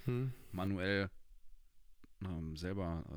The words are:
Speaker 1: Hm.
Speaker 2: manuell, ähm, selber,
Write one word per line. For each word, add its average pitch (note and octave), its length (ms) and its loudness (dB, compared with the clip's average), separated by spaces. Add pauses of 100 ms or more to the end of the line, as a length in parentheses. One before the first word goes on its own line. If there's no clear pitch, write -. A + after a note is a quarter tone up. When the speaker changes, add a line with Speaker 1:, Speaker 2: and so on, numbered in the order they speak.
Speaker 1:
Hm. B2+ 280 2 (200)
Speaker 2:
manuell, F#2+ 580 4 (1120)
ähm, D#2+ 320 -2
selber, F2 480 0 (120)